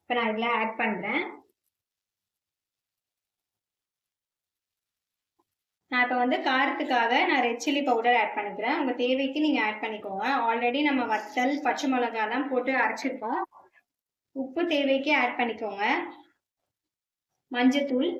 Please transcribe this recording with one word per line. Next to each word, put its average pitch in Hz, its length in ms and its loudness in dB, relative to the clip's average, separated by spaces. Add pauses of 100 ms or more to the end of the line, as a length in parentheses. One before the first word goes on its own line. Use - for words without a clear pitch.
இப்ப 240 160 -6
நான் 226 140 0
இதுல 226 260 -2
ஆட் 220 240 -4
பண்றேன். 220 420 -2 (4000)
நான் 247 140 2
இப்ப 247 180 -2
வந்து 277 140 2 (120)
காரத்துக்காக 262 800 2
நான் 269 180 2
ரெட் 233 180 -2
சில்லி 285 220 2
பவுடர் 240 320 4
ஆட் - 180 0
பண்ணிக்கிறேன். 208 440 -2
உங்க 254 200 0
தேவைக்கு 269 440 0
நீங்க 262 240 2
ஆட் 214 160 -8
பண்ணிக்கோங்க. 208 420 -6 (220)
already 240 400 0
நம்ம 254 240 0
வத்தல், 254 420 -2 (100)
பச்சை 262 280 0
மிளகா 226 420 0
தான் 277 160 -2
போட்டு 262 320 0
அரைச்சிருக்கோம். 226 580 -4 (1000)
உப்பு 339 200 -2 (120)
தேவைக்கு 269 380 2 (100)
ஆட் 240 180 -2
பண்ணிக்கோங்க. 214 420 -4 (1700)
மஞ்சத்தூள். 262 520 2 (100)